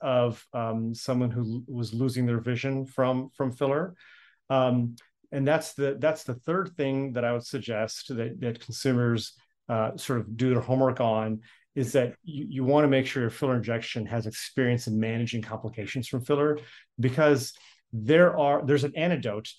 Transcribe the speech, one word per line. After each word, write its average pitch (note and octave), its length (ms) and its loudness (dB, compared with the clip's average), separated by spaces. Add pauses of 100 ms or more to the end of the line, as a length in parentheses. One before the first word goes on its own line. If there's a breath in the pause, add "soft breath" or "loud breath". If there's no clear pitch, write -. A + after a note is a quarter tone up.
of, B2 520 0
um, A2+ 400 -4
someone B2 380 -2
who A#2+ 100 -2
l-, A2+ 260 -6
was A#2 260 -6
losing B2 320 0
their A#2 140 0
vision C3+ 460 -4
from, C3 500 -2
from C3 160 -2
filler. C#3+ 440 -2 (540 soft breath)
Um, B2 460 2 (360 soft breath)
and C#3 160 -2
that's D#3 260 0
the, C#3 260 -2
that's D#3 240 0
the B2 120 -8
third F3+ 420 -4
thing C3+ 360 -2
that A#2+ 120 -2
I A#2+ 80 0
would A#2+ 120 -4
suggest A2 680 -6
that, A#2 260 -6
that A#2 200 -4
consumers, A#2+ 720 0 (360 soft breath)
uh, A2 280 -2
sort B2 220 -4
of G#2+ 180 -8
do B2+ 120 2
their A#2+ 120 4
homework B2+ 400 2
on, A2 400 0 (340 soft breath)
is B2 180 -2
that B2 200 2 (100)
you, D3+ 260 -8
you C3 140 -4
wanna D3 240 6
make C3 200 4
sure C3 160 -2
your A2+ 60 0
filler B2+ 280 0
injection A2+ 480 -4
has G#2+ 200 -4
experience A#2+ 640 -2
in A2 120 0
managing A2+ 420 -2
complications A2 680 -8
from B2+ 160 -4
filler, D3 360 2 (400 loud breath)
because C3 540 4 (420 loud breath)
there D#3 440 6
are, C#3+ 260 2
there's C#3 180 4
an C#3+ 120 -4
antidote B2 520 -2 (120)